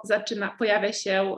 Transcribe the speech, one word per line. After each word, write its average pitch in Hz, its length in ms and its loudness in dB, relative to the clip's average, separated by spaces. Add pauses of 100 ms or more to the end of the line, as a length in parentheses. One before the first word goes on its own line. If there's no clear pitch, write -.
zaczyna, 208 560 -2
pojawia 208 340 2
się, 190 440 0